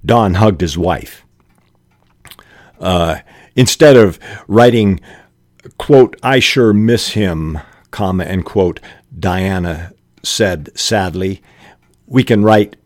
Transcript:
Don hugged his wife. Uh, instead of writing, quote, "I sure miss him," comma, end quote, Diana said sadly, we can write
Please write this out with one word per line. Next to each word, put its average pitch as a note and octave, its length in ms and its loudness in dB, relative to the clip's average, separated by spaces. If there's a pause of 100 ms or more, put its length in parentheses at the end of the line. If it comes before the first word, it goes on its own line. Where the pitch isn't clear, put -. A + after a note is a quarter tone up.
Don A2 280 2
hugged G2 260 2
his E2 180 -4
wife. F2 460 -6 (1500)
Uh, E2+ 420 -2 (360)
instead C3+ 400 4
of G#2 240 4 (300)
writing, A2 500 2 (760)
quote, C3 440 4
"I C3 180 0
sure A#2+ 340 2
miss A2 380 0
him," D#2+ 480 -4 (320)
comma, F#2 340 -4
end F2+ 180 -6
quote, F#2 380 -4 (360)
Diana F2+ 760 -6 (300)
said F2 520 -6
sadly, F#2+ 680 -6 (640)
we B2+ 160 -2
can G#2+ 220 2
write G#2+ 320 2 (100)